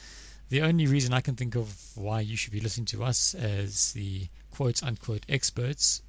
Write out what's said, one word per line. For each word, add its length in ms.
the 120
only 260
reason 260
I 80
can 140
think 200
of 200
why 260
you 140
should 180
be 60
listening 280
to 160
us 320
as 580
the 340
quote-unquote 800
experts 800